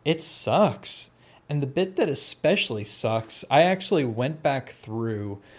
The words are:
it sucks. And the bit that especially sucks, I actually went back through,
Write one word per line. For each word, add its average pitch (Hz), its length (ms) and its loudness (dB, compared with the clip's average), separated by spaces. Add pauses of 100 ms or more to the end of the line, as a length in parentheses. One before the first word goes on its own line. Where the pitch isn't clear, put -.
it 160 160 0
sucks. - 880 0 (400)
And 147 120 0
the 135 40 0
bit 185 300 -2
that 240 120 2
especially 139 760 0
sucks, - 640 -2
I 143 100 8
actually 185 460 2
went 123 360 -2
back 139 280 -2
through, 107 720 -6 (160)